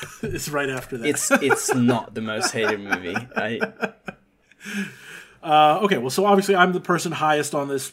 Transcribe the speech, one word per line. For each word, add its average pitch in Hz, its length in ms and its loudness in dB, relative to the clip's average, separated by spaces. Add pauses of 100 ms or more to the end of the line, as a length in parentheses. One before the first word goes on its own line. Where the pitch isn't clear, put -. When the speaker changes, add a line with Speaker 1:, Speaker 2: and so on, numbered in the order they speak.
Speaker 1:
<laughs> - 160 -20
is 180 300 -8
right 139 180 -2
after 131 300 -8
that. 113 100 -4
Speaker 2:
It's, - 220 -4
it's - 420 2
not 120 400 0
the 110 80 -8
most 110 300 -4
hated 107 300 -2
movie. 92 340 -6 (200)
I - 240 -4 (1800)
Speaker 1:
Uh, 151 420 6
okay, 190 140 2
well, 123 120 -4
so 190 160 0
obviously 196 300 4
I'm 180 160 6
the 180 80 -2
person 170 340 -2
highest 147 400 0
on 143 140 -2
this 139 260 -6